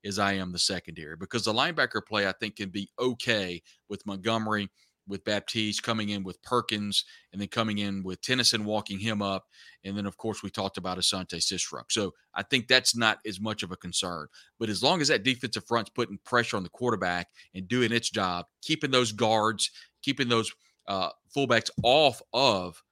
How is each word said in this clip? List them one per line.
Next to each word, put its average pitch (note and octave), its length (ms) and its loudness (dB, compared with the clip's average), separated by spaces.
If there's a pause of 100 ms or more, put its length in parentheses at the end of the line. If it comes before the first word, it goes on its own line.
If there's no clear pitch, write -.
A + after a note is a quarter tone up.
as G2+ 140 -4
I G2 160 4
am F#2 180 -4
the F2 60 -6
secondary, E2+ 580 -4
because G2 300 -4
the A2 60 0
linebacker C3 540 0
play, G2+ 220 0
I F#2 40 0
think, G#2+ 240 -8
can G2+ 120 -6
be G2 300 -6
okay A2 640 0 (260)
with G2+ 160 -10
Montgomery, G#2 640 -2 (400)
with G2 160 -8
Baptiste G#2+ 580 -2
coming A2 280 -2
in G2+ 140 -4
with F#2 180 -10
Perkins, G#2+ 640 -2 (260)
and G2 80 -10
then G2+ 80 -4
coming A2 300 0
in G2 240 -2
with F#2 180 -6
Tennyson A#2+ 460 2
walking G#2 320 -2
him G#2+ 240 -2
up. G2 240 -2 (360)
And G2 140 -8
then, G#2 80 -4
of G2 140 -8
course, G#2+ 240 -6
we G2 80 -6
talked G2 260 -4
about F#2 220 -6
Asante F2+ 380 -2
Sistrunk. - 520 -4
So G2+ 240 0 (220)
I G2 80 -2
think B2+ 260 0
that's B2+ 260 4
not A2+ 300 2
as G2 160 -8
much G#2+ 220 -4
of F#2 100 -8
a F#2 60 -10
concern. F2 480 -6 (320)
But A2+ 100 -2
as G2+ 140 -2
long E3 180 6
as C#3 80 2
that A#2+ 140 2
defensive A#2+ 440 -2
front's A#2 220 0
putting G2+ 340 -4
pressure A#2+ 360 0
on F#2+ 60 -4
the E2+ 40 -10
quarterback F#2 600 -2 (260)
and F#2 120 -8
doing A#2+ 260 2
its A#2 180 0
job, F2+ 340 -2 (160)
keeping D#3 300 -2
those B2 220 4
guards, A2 580 4 (320)
keeping C3 260 -2
those, A2+ 240 2 (340)
uh, F#2+ 240 0 (240)
fullbacks A#2+ 360 4 (120)
off C3+ 380 6 (140)
of G2+ 580 2